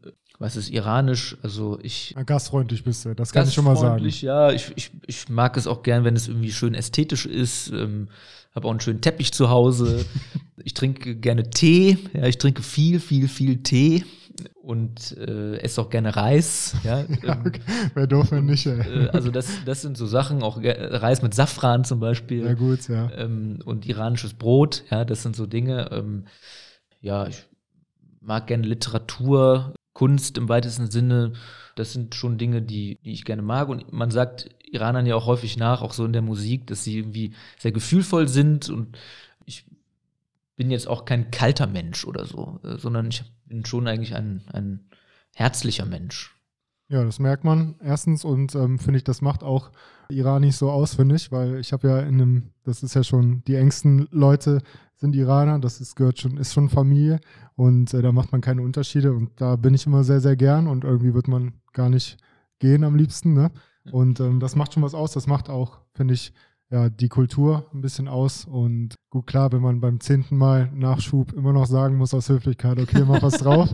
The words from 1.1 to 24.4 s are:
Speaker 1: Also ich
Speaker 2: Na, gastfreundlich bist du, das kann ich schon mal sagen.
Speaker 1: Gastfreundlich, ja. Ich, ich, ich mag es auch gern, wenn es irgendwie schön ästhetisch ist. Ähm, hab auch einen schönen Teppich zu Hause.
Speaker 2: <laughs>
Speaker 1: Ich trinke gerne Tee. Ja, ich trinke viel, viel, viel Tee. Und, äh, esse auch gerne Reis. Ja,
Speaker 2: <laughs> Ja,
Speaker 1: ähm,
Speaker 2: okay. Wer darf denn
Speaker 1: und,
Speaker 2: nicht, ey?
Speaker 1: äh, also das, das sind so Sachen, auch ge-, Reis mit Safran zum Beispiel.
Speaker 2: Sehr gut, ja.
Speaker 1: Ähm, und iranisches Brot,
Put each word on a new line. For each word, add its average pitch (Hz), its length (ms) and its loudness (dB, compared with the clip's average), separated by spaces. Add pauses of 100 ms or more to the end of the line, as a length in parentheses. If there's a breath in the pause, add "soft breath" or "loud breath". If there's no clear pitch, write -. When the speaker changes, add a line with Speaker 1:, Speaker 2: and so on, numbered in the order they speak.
Speaker 1:
Also 107 400 -6
ich - 340 -12
Speaker 2:
Na, 135 60 -8
gastfreundlich 131 640 -2
bist 120 220 -4
du, 113 100 -8
das 117 180 -6
kann 139 140 4
ich 135 80 0
schon 147 100 2
mal 139 100 6
sagen. 117 100 4
Speaker 1:
Gastfreundlich, 113 360 0
ja. 143 300 4
Ich, - 240 -4
ich, - 160 -12 (160)
ich - 220 -12
mag 123 280 2
es 123 80 0
auch 120 160 -4
gern, 120 220 2
wenn 117 120 4
es 113 120 0
irgendwie 117 240 -4
schön 117 240 -2
ästhetisch 143 500 -2
ist. - 460 -4
Ähm, 107 380 -6 (440 loud breath)
hab - 100 -6
auch 110 80 -4
einen 113 80 -4
schönen 113 220 -4
Teppich - 320 -2
zu 127 160 4
Hause. 120 600 4
Speaker 2:
<laughs> - 60 -8 (480 loud breath)
Speaker 1:
Ich - 100 -10
trinke 131 440 -4
gerne 117 320 0
Tee. 180 480 6 (160)
Ja, 147 140 -2
ich 123 100 2
trinke 139 260 2
viel, 165 380 2
viel, 139 260 0
viel 135 340 -2
Tee. 156 440 2 (580 loud breath)
Und, 117 540 -6
äh, 107 400 -8
esse 117 240 -4
auch 113 80 -6
gerne 110 260 -2
Reis. 139 580 2 (120)
Ja, 120 160 -2 (120)
Speaker 2:
<laughs> 127 100 -4
Ja, - 100 -2
Speaker 1:
ähm, 120 120 -4
Speaker 2:
okay. - 140 -4 (340 loud breath)
Wer 135 140 0
darf 143 220 4
denn 147 100 0
Speaker 1:
und, 143 60 0
Speaker 2:
nicht, 143 200 0
ey? 127 140 -2
Speaker 1:
äh, 120 300 0
also 123 220 0
das, 127 160 -4 (180)
das 131 160 -6
sind 143 160 -8
so 117 100 -6
Sachen, 135 360 0
auch 110 180 -4
ge-, 117 180 0
Reis 113 420 0
mit 113 120 0
Safran 123 500 2
zum 120 160 -2
Beispiel. 117 460 -2
Speaker 2:
Sehr 120 100 0
gut, 127 320 0
ja. 117 240 -4
Speaker 1:
Ähm, 113 540 -6
und 113 200 -8
iranisches 113 480 -4
Brot, 131 560 2